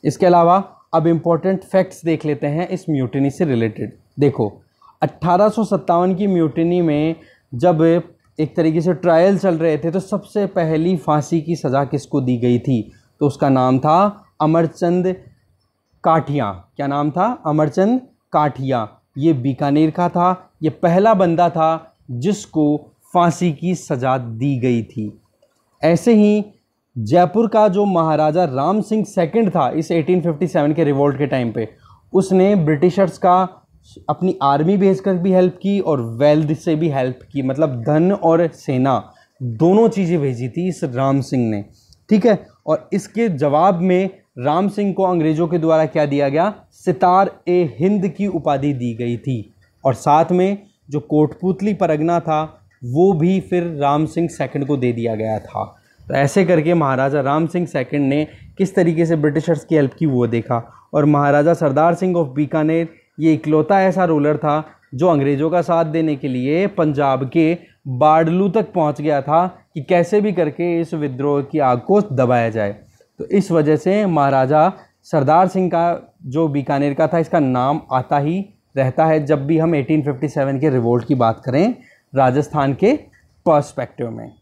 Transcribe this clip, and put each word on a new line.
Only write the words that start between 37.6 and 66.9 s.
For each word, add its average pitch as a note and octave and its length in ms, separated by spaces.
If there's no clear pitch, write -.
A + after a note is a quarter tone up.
धन D#3 300
और E3 360
सेना B2+ 540
दोनों E3 480
चीज़ें F3+ 320
भेजी B2+ 280
थी F3 200
इस - 160
राम C3+ 360
सिंह B2 300
ने, G2+ 140
ठीक G#3+ 160
है। G#3 120
और D#3 260
इसके A3 360
जवाब D#3 520
में F#3 300
राम D#3 300
सिंह G3+ 240
को F#3+ 100
अंग्रेज़ों E3 460
के E3+ 100
द्वारा D#3+ 280
क्या D3+ 200
दिया C#3+ 220
गया, E3 240
सितार F#3 580
ए F3+ 140
हिंद F#3+ 300
की G3 200
उपाधि D3 460
दी A#2+ 200
गई A#2+ 220
थी। A2+ 380
और C3+ 100
साथ D#3+ 380
में F#3+ 260
जो C#3+ 100
कोटपुतली F3 760
परगना E3 460
था D#3 220
वो D#3 300
भी F3 280
फिर F3+ 240
राम D3 260
सिंह E3 220
सेकंड C#3+ 380
को C#3+ 100
दे B2 160
दिया A2+ 220
गया A2 240
था। G2+ 260
तो - 140
ऐसे C#3+ 300
करके E3 300
महाराजा C#3 460
राम C#3+ 260
सिंह F3 200
सेकंड C#3+ 420
ने D3 180
किस F#3+ 160
तरीके E3+ 320
से E3 100
ब्रिटिशर्स D3+ 480
की E3 100
हेल्प C#3+ 240
की E3 80
वो B2 200
देखा। A#2 360
और D3+ 120
महाराजा D3 480
सरदार D#3 400
सिंह F#3 220
of C#3+ 180
बीकानेर D#3 540
ये D#3+ 120
इकलौता D#3 500
ऐसा F#3 220
रूलर D3+ 320
था D3+ 280
जो D3+ 140
अंग्रेज़ों C#3+ 420
का F3 120
साथ E3 220
देने D#3 320
के C#3 120
लिए C3+ 400
पंजाब C#3+ 640